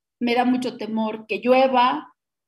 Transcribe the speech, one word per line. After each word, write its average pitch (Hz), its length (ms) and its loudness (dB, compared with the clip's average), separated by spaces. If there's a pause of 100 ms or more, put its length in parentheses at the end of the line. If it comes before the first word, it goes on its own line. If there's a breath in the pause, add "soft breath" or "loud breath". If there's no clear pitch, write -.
(200)
me 240 140 0
da 247 100 2
mucho 247 320 0
temor 220 500 -6
que 196 140 -6
llueva, 254 720 2 (360)